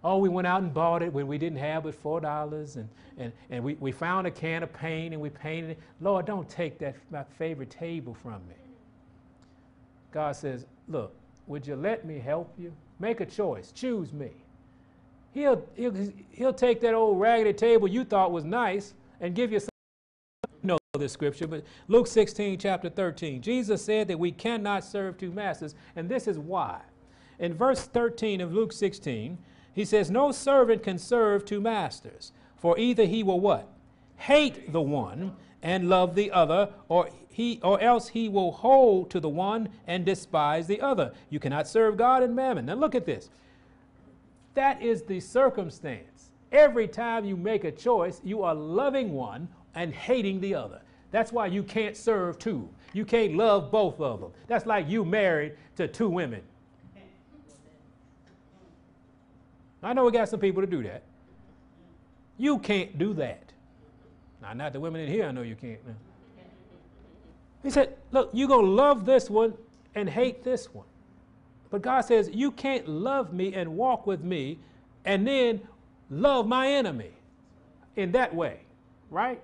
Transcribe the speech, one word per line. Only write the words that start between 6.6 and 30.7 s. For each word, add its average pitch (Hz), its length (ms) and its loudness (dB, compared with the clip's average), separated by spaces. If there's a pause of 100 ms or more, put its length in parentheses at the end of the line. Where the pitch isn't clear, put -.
that, 139 180 -8 (140)
my 147 140 -10
favorite 151 480 -8
table 160 420 -10
from 101 340 -16
me." 85 80 -20 (1600)
God 151 240 -4
says, 127 320 -8 (200)
"Look, 123 240 -8 (360)
would 143 180 -10
you 143 100 -8
let 202 300 -4
me 156 140 -12
help 147 360 -6
you? 170 160 -14 (280)
Make 226 200 -4
a 185 60 -4
choice. 160 460 -6
Choose 226 420 -6
me." 143 160 -10 (1040)
He'll, 269 320 2 (100)
he'll, 233 180 -4 (380)
he'll 254 220 0
take 240 280 2
that 226 120 4
old 220 240 4
raggedy 220 360 4
table 220 340 6
you 226 160 0
thought 190 300 2
was 165 100 -2
nice 196 520 -2 (260)
and 175 120 -4
give 226 160 0
you 214 120 0
some. - 80 -10 (920)
You 190 60 -4
know 175 100 2 (200)
this 139 160 -4
scripture, 151 340 -4
but 156 160 -8 (240)
Luke 233 180 6
sixteen, 208 540 0
chapter 185 300 -2
thirteen, 156 520 -6
Jesus 214 400 -2
said 214 280 0
that 165 100 -4
we 175 140 -2
cannot 202 500 -4
serve 190 340 -8
two 180 140 -8
masters, 180 420 -6 (220)
and 170 140 -8
this 254 180 -4
is 180 100 -2
why. 151 440 -4 (580)
In 175 140 -4
verse 254 320 2
thirteen 233 560 -2
of 170 120 -6
Luke 220 200 0
sixteen, 160 640 -4 (360)
he 202 120 -2
says, 196 260 2
"No 269 220 2
servant 247 500 4